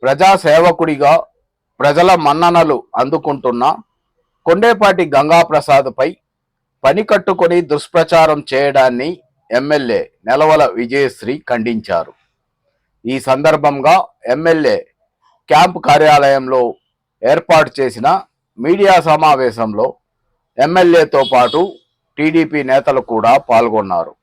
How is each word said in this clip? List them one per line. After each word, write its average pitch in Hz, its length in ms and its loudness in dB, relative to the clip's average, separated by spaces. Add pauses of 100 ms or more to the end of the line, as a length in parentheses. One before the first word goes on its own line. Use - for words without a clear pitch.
ప్రజా 143 340 2
సేవకుడిగా 165 880 2 (560)
ప్రజల 156 340 2
మన్ననలు 160 680 0 (140)
అందుకుంటున్న 135 800 -4 (720)
కొండేపాటి 190 680 2
గంగాప్రసాద్పై 147 1000 0 (680)
పని 143 180 0
కట్టుకొని 180 580 0
దుష్ప్రచారం 160 840 0 (100)
చేయడాన్ని 135 680 -2 (320)
ఎమ్మెల్యే 127 580 -2 (160)
నెలవల 151 400 2
విజయశ్రీ 123 840 -4
ఖండించారు. 110 640 -4 (960)
ఈ 131 140 -6
సందర్భంగా 147 880 0 (200)
ఎమ్మెల్యే 147 600 -2 (640)
క్యాంప్ 165 380 0
కార్యాలయంలో 139 880 2 (560)
ఏర్పాటు 156 400 0 (100)
చేసిన 131 400 -2 (380)
మీడియా 185 420 2
సమావేశంలో 131 960 -2 (680)
ఎమ్మెల్యేతో 165 680 2
పాటు 135 400 0 (460)
టీడీపీ 156 440 -2
నేతలు 135 380 0
కూడా 113 360 0
పాల్గొన్నారు. 107 840 -2